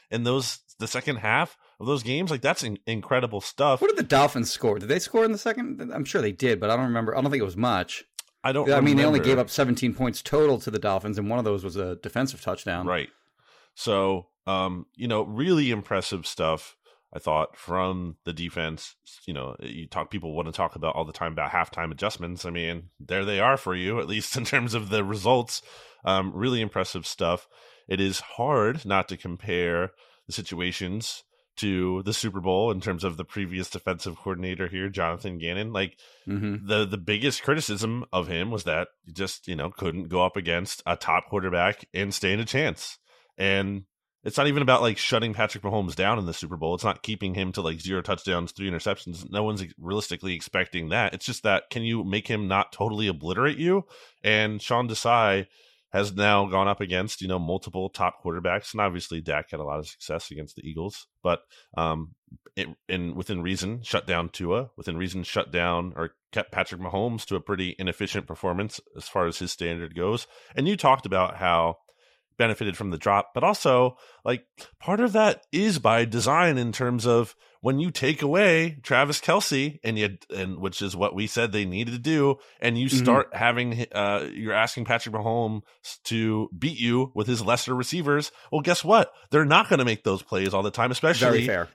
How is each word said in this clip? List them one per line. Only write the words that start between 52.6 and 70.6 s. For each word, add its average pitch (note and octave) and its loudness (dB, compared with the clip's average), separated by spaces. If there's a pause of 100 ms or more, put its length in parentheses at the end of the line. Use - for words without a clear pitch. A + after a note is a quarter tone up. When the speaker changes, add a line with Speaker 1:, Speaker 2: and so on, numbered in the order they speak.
Speaker 1:
totally G#2+ -2
obliterate F#2 0
you? F3+ 0 (380)
And G#2+ 2
Sean B2 0
Desai A2 4 (440)
has G2+ 0
now G2+ 4
gone F#2+ 2
up G2+ 0
against, F2+ -2
you F#2+ -8
know, F#2 0
multiple F#2 -4
top - -4
quarterbacks. F2 -4
And G#2+ -2
obviously F2 -2
Dak D2+ -4
had D#2 -8
a D2+ -8
lot D2 -4
of D2+ -10
success - -10
against D2 -14
the - -16
Eagles, E2 -10 (160)
but, F2 2 (360)
um, D#2+ -2 (420)
it, G2 -4 (200)
in, F2 -4
within F2+ -4
reason, F#2+ -4
shut - -2
down E2+ -2
Tua, G2+ -2
within E2 -6
reason, F2+ -6
shut - -4
down F2 0
or E2 -6 (200)
kept - -4
Patrick F#2+ -4
Mahomes G2+ -4
to G2 -4
a F2 -4
pretty F#2 -4
inefficient F#2 -4
performance G2 -4 (160)
as D#2+ -14
far F#2 0
as E2 -4
his F2+ -6
standard E2+ -6
goes. G2 -2 (280)
And C#3 2